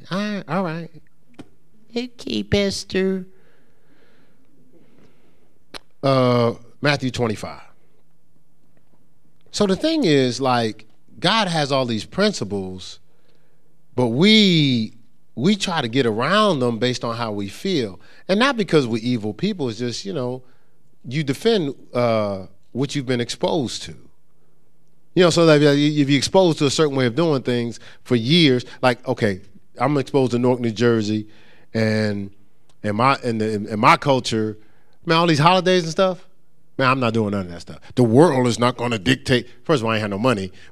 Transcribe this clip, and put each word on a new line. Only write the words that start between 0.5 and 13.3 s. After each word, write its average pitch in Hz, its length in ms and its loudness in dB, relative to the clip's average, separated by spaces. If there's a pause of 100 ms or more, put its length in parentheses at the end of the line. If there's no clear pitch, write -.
right. 165 260 -8 (1040)
Okay, 240 460 -6
Pastor. 190 880 -2 (2750)
Uh, 123 520 2 (280)
Matthew 131 300 0
twenty-five. 107 500 -6 (1900)
So 208 160 0
the 190 80 0
thing 311 280 0
is, 131 380 2
like, 120 460 -2 (320)
God 208 280 0
has 151 240 -2
all 135 140 0
these 113 200 -4
principles, 98 960 -6 (960)